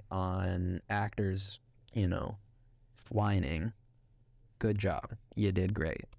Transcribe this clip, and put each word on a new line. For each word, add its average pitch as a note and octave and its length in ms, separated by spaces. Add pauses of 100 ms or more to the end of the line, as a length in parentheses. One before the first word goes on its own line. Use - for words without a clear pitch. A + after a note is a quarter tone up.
(120)
on F#2 800
actors, G2+ 720 (340)
you G2+ 140
know, - 300 (720)
whining, G2 640 (840)
good G#2+ 180
job. - 380 (200)
You G#2 160
did F#2 220
great. - 320 (140)